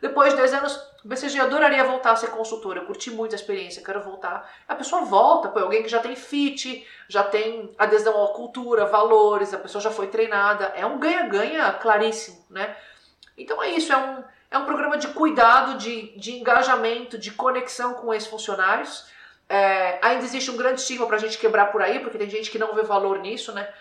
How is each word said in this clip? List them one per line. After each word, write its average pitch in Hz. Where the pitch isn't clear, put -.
Depois 269
de -
dez 254
anos, 285
"B 226
C 285
G, 277
adoraria 277
voltar 254
a -
ser 226
consultora, 220
eu 175
curti 202
muito 220
a -
experiência, 185
quero 196
voltar." 190
A -
pessoa 302
volta, 240
pô, 220
alguém 208
que -
já 233
tem 247
fit, 277
já 202
tem 214
adesão 208
à 202
cultura, 233
valores, 208
a 196
pessoa 202
já 220
foi 196
treinada. 208
É 180
um 277
ganha-ganha 285
claríssimo, 220
né? 196
Então -
é 392
isso, 330
é 269
um, 269
é -
um 285
programa 294
de 294
cuidado, 262
de, 220
de 214
engajamento, 240
de 196
conexão 247
com 247
ex-funcionários. 214
É, 196
ainda 254
existe 254
um 240
grande 254
estigma 247
pra 214
gente 220
quebrar 214
por 208
aí, 208
porque 226
tem 202
gente 214
que -
não 220
vê 220
valor 196
nisso, 220
né? 202